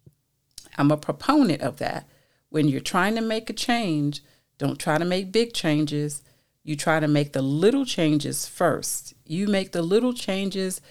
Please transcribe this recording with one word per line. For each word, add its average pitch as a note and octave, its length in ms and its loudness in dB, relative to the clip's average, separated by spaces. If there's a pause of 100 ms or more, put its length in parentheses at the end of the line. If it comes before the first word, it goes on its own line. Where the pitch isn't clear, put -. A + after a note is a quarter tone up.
(760)
I'm D3 140 4
a D3+ 60 2
proponent F#3+ 640 0
of C3 160 -6
that. - 300 -6 (420)
When D#3 180 2
you're C3+ 140 0
trying G#3 340 0
to A3+ 60 -2
make A3 280 -4
a - 40 -10
change, E3 720 -2 (340)
don't C#3 220 -4
try D#3 180 0
to E3+ 80 0
make F#3 260 -2
big A#3 220 0
changes. D3 680 0 (420)
You D3+ 120 -4
try D#3+ 240 0
to D3+ 80 2
make D3 260 2
the C3+ 80 0
little F3+ 440 2
changes D3+ 640 0
first. - 680 -2 (120)
You F#3 220 -2
make F#3+ 240 0
the F3 100 -2
little A3+ 320 2
changes, F#3+ 760 -4